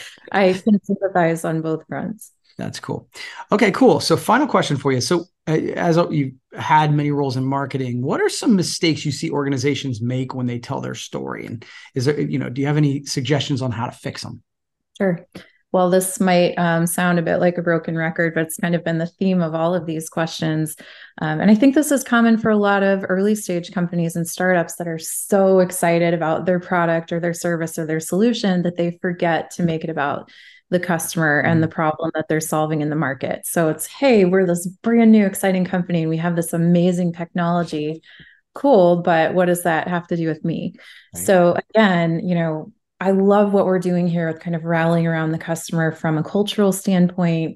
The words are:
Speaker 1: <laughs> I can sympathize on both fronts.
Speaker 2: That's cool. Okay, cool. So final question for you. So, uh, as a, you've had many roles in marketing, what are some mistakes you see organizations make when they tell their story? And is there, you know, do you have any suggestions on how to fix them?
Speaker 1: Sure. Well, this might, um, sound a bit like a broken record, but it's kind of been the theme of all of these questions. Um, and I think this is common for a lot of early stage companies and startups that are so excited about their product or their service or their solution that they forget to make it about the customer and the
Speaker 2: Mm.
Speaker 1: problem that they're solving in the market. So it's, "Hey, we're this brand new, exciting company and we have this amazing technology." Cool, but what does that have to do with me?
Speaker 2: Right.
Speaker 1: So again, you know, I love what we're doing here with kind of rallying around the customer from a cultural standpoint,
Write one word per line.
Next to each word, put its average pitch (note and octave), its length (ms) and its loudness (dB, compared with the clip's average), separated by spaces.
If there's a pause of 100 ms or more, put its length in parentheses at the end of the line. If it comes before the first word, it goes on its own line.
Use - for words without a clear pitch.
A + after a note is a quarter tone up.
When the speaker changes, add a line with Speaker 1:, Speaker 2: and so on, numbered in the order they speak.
Speaker 1:
<laughs> - 220 -20
I F#3 220 4
can G3+ 300 2
sympathize F3+ 600 -2
on D#3+ 160 -2
both D#3 260 -4
fronts. F3+ 440 -10 (260)
Speaker 2:
That's - 220 -10
cool. - 280 -8 (440)
Okay, G#3+ 200 4
cool. A3 280 6
So - 180 2
final B3 300 2
question F3+ 300 0
for C#3 140 -2
you. B2+ 80 0
So, E3+ 260 -2 (220)
uh, D#3+ 40 0
as E3 460 0
a, E3+ 140 2
you've C#3 220 -2 (240)
had D3+ 360 2
many D3 180 0
roles C#3 260 -2
in C3 80 -2
marketing, C3 560 -4
what F3+ 180 -2
are G4+ 100 2
some D4 260 2
mistakes E3 500 -2
you D3+ 60 -2
see D#3+ 200 -6
organizations C#3 680 -2
make B2+ 320 -4
when B2+ 140 -4
they A#2+ 120 -6
tell C3 220 -8
their B2+ 140 -8
story? - 500 -10
And G#1 180 -12 (320)
is B2 100 -2
there, D3+ 140 0
you D3 180 -4
know, C3 120 -4
do B2+ 120 -6
you C#3 60 -2
have D3 100 0
any C#3+ 280 0
suggestions C3+ 560 -2
on B2+ 100 -4
how G#2 140 -6
to - 60 -8
fix - 320 -12
them? - 200 -14 (540)
Speaker 1:
Sure. F3+ 280 -2 (460)
Well, F#3 180 2
this F#3 300 0
might, F3+ 400 2
um, E3+ 260 2
sound F3 340 0
a - 20 0
bit E3 160 0
like F3 200 2
a F3+ 40 -2
broken E3+ 340 -2
record, E3 380 -2
but D#3+ 100 -2
it's D#3+ 140 -10
kind E3+ 180 -2
of E3+ 80 -2
been E3 140 -2
the E3 100 -4
theme F#3 340 0
of D#3+ 140 -2
all E3 180 0
of E3+ 120 -2
these D#3+ 240 -8
questions. D#3 680 -4 (460)
Um, D#3 180 -2
and G3 100 4
I G#3+ 60 8
think C4 180 4
this D4 180 2
is C4 120 0
common A#3 340 2
for A3+ 140 0
a G#3+ 60 4
lot G3+ 260 2
of G3 240 0
early G3 280 0
stage F3 360 -6
companies E3+ 460 -2
and E3+ 100 -2
startups F3+ 480 0
that E3+ 140 -8
are E3 100 -6
so F#3+ 600 2
excited E3+ 540 2
about D#3+ 320 -2
their F3+ 140 2
product E3+ 540 0
or E3+ 80 -4
their E3+ 120 -2
service E3+ 460 -4
or E3 60 -4
their D#3 160 -4
solution F#3+ 600 0
that F3 120 -2
they E3+ 260 -2
forget F3 500 -2
to - 120 -4
make D#3+ 220 -2
it D#3+ 40 -6
about C#3+ 400 -4 (420)
the F3+ 80 2
customer D#3+ 600 0
and D#3+ 240 2
the D#3+ 40 0
Speaker 2:
Mm. D#3+ 40 -10
Speaker 1:
problem D#3+ 420 -2
that D#3 140 -6
they're D#3 120 0
solving D#3 420 -2
in D3 80 -2
the D3+ 60 -4
market. C3+ 500 -4
So E3 240 0
it's, D#3 180 -4
"Hey, A#3 380 4
we're F#3 200 2
this F3 220 -2
brand A3+ 440 4
new, G#3+ 140 6
exciting F#3+ 400 0
company F3 360 -2
and D#3+ 80 -2
we D#3+ 80 -2
have E3+ 180 -2
this E3 180 -4
amazing F3 600 2
technology." E3+ 880 -4 (520)
Cool, F3+ 440 6
but E3 360 2
what F3+ 120 2
does F3 180 0
that D#3+ 240 0
have F3 200 -4
to F3 100 -2
do E3 100 -2
with D#3+ 160 -4
me? E3 300 -4 (420)
Speaker 2:
Right. - 100 -8
Speaker 1:
So F3+ 320 4 (160)
again, E3+ 460 4
you F3+ 160 -2
know, D#3+ 360 -4 (300)
I F#3 100 2
love G3+ 420 4
what G3 120 4
we're F#3 140 2
doing F3+ 300 0
here E3+ 180 -2
with D#3+ 140 -6
kind E3+ 160 -4
of D#3+ 80 -10
rallying E3 420 2
around D#3+ 240 -2
the E3 60 -2
customer E3 560 -4
from D#3+ 240 -2
a D#3 60 -2
cultural G3+ 500 0
standpoint, F3+ 840 0